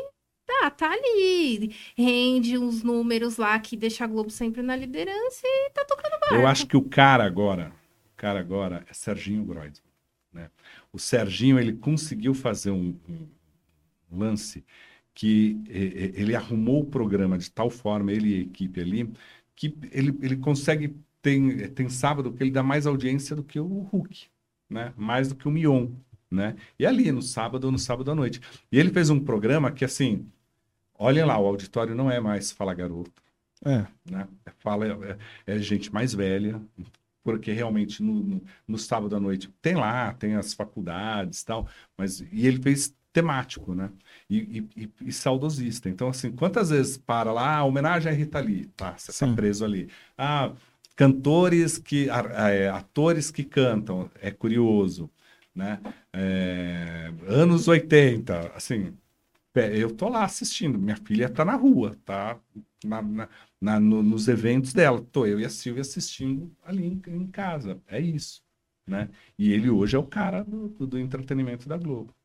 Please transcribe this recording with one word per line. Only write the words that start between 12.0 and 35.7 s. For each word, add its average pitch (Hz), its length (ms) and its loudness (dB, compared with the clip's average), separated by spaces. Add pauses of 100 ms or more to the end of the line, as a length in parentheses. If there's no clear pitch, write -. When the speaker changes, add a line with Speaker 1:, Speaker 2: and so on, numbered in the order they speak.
Speaker 2:
fazer 110 360 -2
um, 90 240 -2 (140)
um 82 180 -14 (920)
lance 107 460 -4 (500)
que, 107 540 4
e, 92 100 -8
e, 95 420 -4
ele 107 160 0
arrumou 117 460 0
o 143 40 -4
programa 98 520 0
de 87 120 -10
tal 117 200 -2
forma, 104 420 -2
ele 107 180 0
e 98 80 0
a 90 40 -2
equipe 90 380 -6
ali, 110 300 -4 (440)
que 151 200 -6 (160)
ele, 139 300 0
ele 131 160 -2
consegue, 147 580 0 (280)
tem, 135 480 2
tem 127 180 -4
sábado 139 440 -2
que 123 100 -6
ele 135 80 2
dá 131 120 2
mais 143 240 2
audiência 139 480 -2
do 147 80 -6
que - 160 -10
o 156 80 -4
Hulk, 190 600 -6 (440)
né? 117 260 -8
Mais 120 320 0
do 135 60 -6
que - 140 -6
o - 20 2
Mion, 143 380 4 (420)
né? 101 240 0 (240)
E 151 80 2
ali, 233 240 4
no 131 120 -2
sábado, 127 500 -4
no 127 60 0
sábado 127 320 -4
à 156 40 0
noite. 123 260 -2 (300)
E 120 80 6
ele 175 120 8
fez 170 200 4
um 143 80 6
programa 131 540 2
que, 135 120 -2
assim, 123 420 0 (720)
olhem 139 260 4
lá, 123 140 4
o 101 80 2
auditório 113 480 -2
não 131 160 0
é 123 100 0
mais 104 320 -2
Fala 95 220 -6
Garoto. 87 480 -10 (420)
Speaker 3:
É. 123 220 2 (240)
Speaker 2:
Né? 98 180 -8 (160)
É - 140 -20
Fala, 107 280 -2 (600)
é, 107 80 -4
é 107 40 -2
gente 101 340 -4